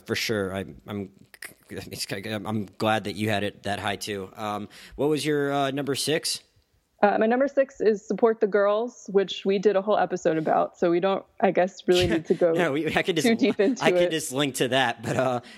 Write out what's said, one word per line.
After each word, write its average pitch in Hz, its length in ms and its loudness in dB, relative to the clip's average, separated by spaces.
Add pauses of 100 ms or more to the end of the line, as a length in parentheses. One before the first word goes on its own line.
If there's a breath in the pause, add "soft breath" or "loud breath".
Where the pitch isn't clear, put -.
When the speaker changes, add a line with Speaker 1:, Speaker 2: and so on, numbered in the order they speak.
Speaker 1:
for 110 100 -4
sure. 98 400 -2
I, 95 100 -6 (220)
I'm, 101 220 -8 (600)
it's, 95 420 -12
I'm 104 560 -6 (100)
glad 107 280 2
that 101 100 -6
you 107 140 -2
had 101 140 0
it - 200 -6
that 98 160 -4
high 104 160 -4
too. 98 400 -8
Um, 104 340 -8 (280 loud breath)
what 139 120 0
was 143 160 0
your, 143 260 0
uh, 139 200 0
number 139 240 -4
six? - 460 -2 (600)
Speaker 2:
Uh, 202 180 4
my 220 60 4
number 247 220 2
six 269 340 -2
is 202 260 2
Support 220 340 2
the 214 60 2
Girls, 208 640 0
which 190 340 0
we 196 140 2
did 202 160 2
a 190 60 4
whole 208 160 2
episode 175 400 0
about, 160 400 0
so 175 140 0
we 175 80 2
don't, 190 260 0 (160)
I 196 100 4
guess, 180 360 0
really 180 200 4
need 170 200 -2
to 196 80 2
go 170 160 2
Speaker 1:
<laughs> 165 40 0
No, 170 180 2
we, 156 220 -4
I 175 60 4
could 180 140 -2
just, 160 120 2
Speaker 2:
too 226 80 4
deep - 240 2
into 277 240 2
Speaker 1:
I 160 80 4
could 180 120 4
Speaker 2:
it. 175 80 2
Speaker 1:
just 156 200 -4
link 139 240 -2
to 143 140 0
that. 127 340 0
But, 123 140 -2
uh, 127 220 0 (180 loud breath)